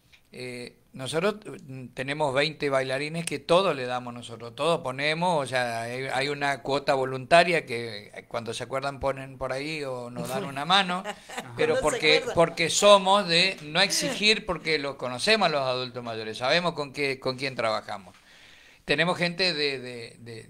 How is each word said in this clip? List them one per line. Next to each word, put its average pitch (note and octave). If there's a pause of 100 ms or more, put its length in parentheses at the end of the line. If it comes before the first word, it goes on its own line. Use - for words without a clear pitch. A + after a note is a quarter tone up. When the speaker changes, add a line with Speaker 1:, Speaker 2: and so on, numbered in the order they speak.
(320)
Speaker 1:
eh, B2 (160)
nosotros, D#3+ (300)
mm, C3
tenemos C#3
veinte D3
bailarines C3+
que D3
todo F3
le C3
damos B2
nosotros, A#2
todo D3
ponemos, D3+
o -
sea, A#2+
hay, B2
hay C3+
una C#3+
cuota C#3
voluntaria C3+
que, A#2
eh, F#2+
cuando A#2
se B2
acuerdan C3+
ponen C3+
por C3
ahí D3
o B2
nos A#2+
dan C3
una C#3
mano, F#3
Speaker 2:
<laughs> -
Speaker 3:
Ajá. B2
Speaker 1:
pero D#3
Speaker 2:
No -
se E3+
Speaker 1:
porque, D3+
Speaker 2:
acuerdan. -
Speaker 1:
porque E3
somos G3+
de F3+
no D3+
exigir G#3+
porque D#3
los C#3
conocemos E3+
a D#3+
los D3
adultos B2+
mayores, A2
sabemos D#3+
con C#3
qué, C3+
con C3
quién C3
trabajamos. G#2+ (680)
Tenemos E3
gente F3
de, C#3+
de, B2
de, A2+